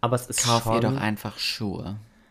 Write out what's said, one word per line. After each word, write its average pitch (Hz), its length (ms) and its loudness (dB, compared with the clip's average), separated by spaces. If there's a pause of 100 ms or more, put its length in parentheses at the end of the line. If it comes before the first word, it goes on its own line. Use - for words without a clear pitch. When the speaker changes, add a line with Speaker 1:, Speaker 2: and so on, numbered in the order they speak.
Speaker 1:
aber 120 140 2
es 123 100 -2
ist - 180 0
Speaker 2:
Kauf 117 200 4
Speaker 1:
schon 113 100 2
Speaker 2:
ihr 117 60 4
doch 117 160 2
einfach 107 420 -2
Schuhe. 95 580 -4 (340)